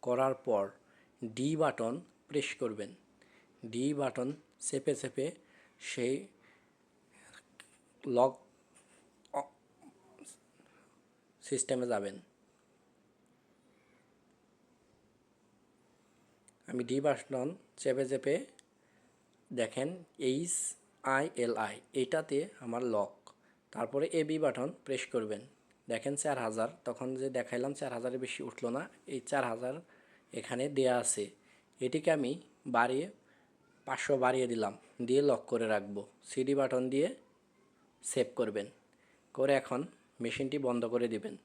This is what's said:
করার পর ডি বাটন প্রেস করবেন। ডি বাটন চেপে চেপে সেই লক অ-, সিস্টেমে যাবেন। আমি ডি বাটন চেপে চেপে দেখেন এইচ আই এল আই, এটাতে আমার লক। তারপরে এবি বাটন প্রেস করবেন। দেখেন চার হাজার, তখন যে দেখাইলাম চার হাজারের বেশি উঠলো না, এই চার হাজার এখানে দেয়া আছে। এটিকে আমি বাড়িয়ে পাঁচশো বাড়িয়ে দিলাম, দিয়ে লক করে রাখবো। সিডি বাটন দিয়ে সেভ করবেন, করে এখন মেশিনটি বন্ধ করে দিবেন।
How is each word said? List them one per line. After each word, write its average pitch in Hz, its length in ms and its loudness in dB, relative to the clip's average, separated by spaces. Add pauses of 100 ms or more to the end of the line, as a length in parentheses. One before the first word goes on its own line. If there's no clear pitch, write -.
করার 131 320 2
পর 113 360 2 (540)
ডি 123 320 -2
বাটন 135 440 0 (280)
প্রেস - 260 -2
করবেন। 107 400 -6 (720)
ডি 123 280 0
বাটন 135 380 -2 (280)
চেপে 139 340 -2
চেপে 135 360 -4 (500)
সেই 131 460 -2 (1800)
লক 131 260 6 (1000)
অ-, 143 200 -6 (1900)
সিস্টেমে 127 440 0
যাবেন। 101 340 0 (4000)
আমি 123 180 -2
ডি 127 160 2
বাটন 135 560 0 (200)
চেপে 135 300 0
চেপে 139 400 0 (1040)
দেখেন 131 520 -2 (140)
এইচ 147 340 0 (500)
আই 135 340 2
এল 120 200 0
আই, 101 240 -2 (120)
এটাতে 147 560 0 (120)
আমার 120 220 -4
লক। 107 300 0 (580)
তারপরে 190 360 -2
এবি 156 320 0
বাটন 139 340 0 (120)
প্রেস 131 220 -4
করবেন। 107 340 -2 (480)
দেখেন 131 280 -2
চার 139 220 0
হাজার, 113 300 0 (160)
তখন 127 320 -4
যে 131 140 -2
দেখাইলাম 123 440 -2
চার 135 180 -6
হাজারের 123 260 -4
বেশি 127 240 -6
উঠলো 123 280 -6
না, 143 200 -4 (160)
এই 135 140 -6
চার 135 240 0
হাজার 123 300 -4 (580)
এখানে 123 360 -2
দেয়া 131 300 4
আছে। 107 320 -2 (500)
এটিকে 151 300 2
আমি 147 300 2 (260)
বাড়িয়ে 127 440 2 (760)
পাঁচশো 135 340 2
বাড়িয়ে 127 280 4
দিলাম, 107 320 0 (240)
দিয়ে 127 200 6
লক 131 240 6
করে 117 200 0
রাখবো। 101 400 -2 (180)
সিডি 135 300 0
বাটন 131 360 2
দিয়ে 139 180 2 (920)
সেভ - 240 0 (100)
করবেন, 107 300 -2 (680)
করে 135 220 4
এখন 131 300 0 (360)
মেশিনটি 131 380 -2
বন্ধ 123 260 2
করে 120 240 2
দিবেন। 104 360 -4